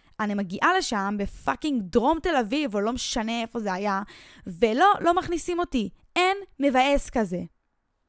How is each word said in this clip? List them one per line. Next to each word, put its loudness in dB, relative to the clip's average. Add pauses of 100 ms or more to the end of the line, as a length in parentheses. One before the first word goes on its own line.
(200)
אני 0
מגיעה 0
לשם -2
בפאקינג -2
דרום 2
תל 0
אביב, 0
או 0
לא -2
משנה -4
איפה -8
זה -4
היה, -2 (440)
ולא, 2 (140)
לא 2
מכניסים -2
אותי. -2 (280)
אין 2 (240)
מבאס 4
כזה. -2 (680)